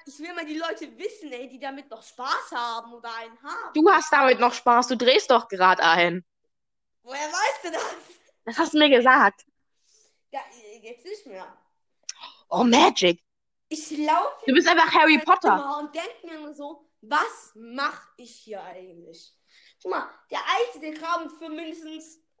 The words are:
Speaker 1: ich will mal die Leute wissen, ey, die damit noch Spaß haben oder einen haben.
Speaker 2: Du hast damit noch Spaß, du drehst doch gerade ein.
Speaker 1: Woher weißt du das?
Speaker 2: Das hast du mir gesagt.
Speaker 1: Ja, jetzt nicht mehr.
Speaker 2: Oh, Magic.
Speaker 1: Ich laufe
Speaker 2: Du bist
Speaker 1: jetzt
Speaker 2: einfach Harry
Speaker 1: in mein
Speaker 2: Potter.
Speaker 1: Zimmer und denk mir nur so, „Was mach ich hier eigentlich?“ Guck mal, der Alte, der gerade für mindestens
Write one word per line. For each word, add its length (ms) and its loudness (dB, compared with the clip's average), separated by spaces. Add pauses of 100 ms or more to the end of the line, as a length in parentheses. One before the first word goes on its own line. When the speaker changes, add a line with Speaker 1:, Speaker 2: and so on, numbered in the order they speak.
Speaker 1:
ich 120 -20
will 160 -14
mal 100 -10
die 140 -10
Leute 400 -10
wissen, 340 -14
ey, 160 -14
die 100 -20
damit 300 -14
noch 140 -20
Spaß 500 -8
haben 400 -8
oder 220 -16
einen 280 -16
haben. 300 -12
Speaker 2:
Du 180 4
hast 220 2
damit 260 4
noch 140 2
Spaß, 360 2
du 80 -2
drehst 340 2
doch 180 4
gerade 340 4
ein. 440 2 (760)
Speaker 1:
Woher 240 -10
weißt 380 -4
du 60 -8
das? 240 -8 (500)
Speaker 2:
Das 140 -8
hast 160 -2
du 40 2
mir 120 6
gesagt. 560 4 (840)
Speaker 1:
Ja, 120 -12 (400)
jetzt 240 -20
nicht 200 -18
mehr. 300 -20 (920)
Speaker 2:
Oh, 140 2
Magic. 600 4 (440)
Speaker 1:
Ich 280 -12
laufe 500 -2
Speaker 2:
Du 60 0
bist 160 4
Speaker 1:
jetzt 100 4
Speaker 2:
einfach 140 2
Harry 220 6
Speaker 1:
in 40 2
mein 60 -4
Speaker 2:
Potter. 320 4
Speaker 1:
Zimmer 220 -6
und 160 -12
denk 300 -12
mir 140 -16
nur 140 -16
so, 380 -18 (100)
„Was 540 -6
mach 540 -10 (100)
ich 180 -20
hier 260 -16
eigentlich?“ 720 -20 (480)
Guck 80 -10
mal, 160 -6 (240)
der 160 -6
Alte, 340 -4
der 120 -12
gerade 380 -8
für 180 -18
mindestens 720 -16 (200)